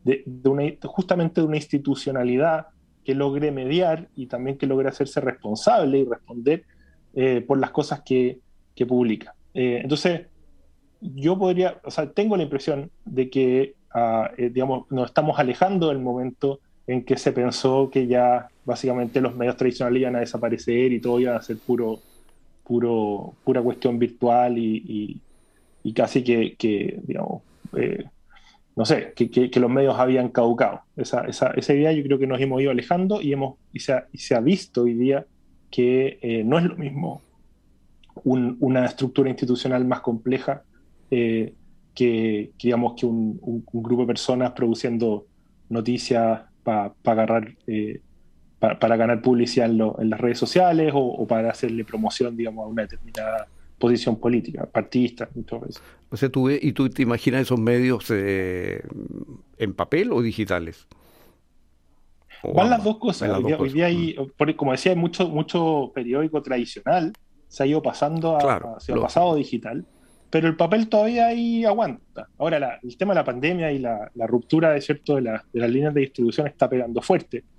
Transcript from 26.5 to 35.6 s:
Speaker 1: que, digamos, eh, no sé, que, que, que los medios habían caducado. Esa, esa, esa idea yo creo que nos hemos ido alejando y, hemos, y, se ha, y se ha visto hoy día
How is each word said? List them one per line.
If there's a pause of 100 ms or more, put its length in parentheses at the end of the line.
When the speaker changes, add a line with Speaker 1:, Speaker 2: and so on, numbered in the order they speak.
Speaker 1:
que,
digamos, (360)
eh, (720)
no
sé,
que,
que,
que
los
medios
habían
caducado. (160)
Esa,
esa,
esa
idea
yo
creo
que
nos
hemos
ido
alejando
y,
hemos, (160)
y,
se
ha,
y
se
ha
visto
hoy
día (440)